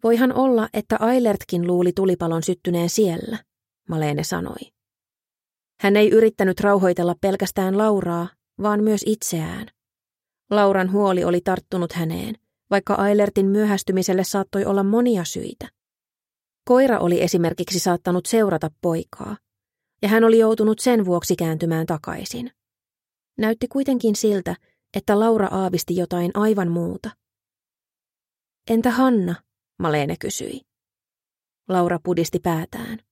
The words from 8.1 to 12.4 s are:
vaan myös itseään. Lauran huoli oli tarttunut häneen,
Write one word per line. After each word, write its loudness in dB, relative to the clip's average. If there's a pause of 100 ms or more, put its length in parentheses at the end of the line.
vaan 0
myös 0
itseään. -4 (800)
Lauran 2
huoli 2
oli 0
tarttunut -4
häneen, -6 (340)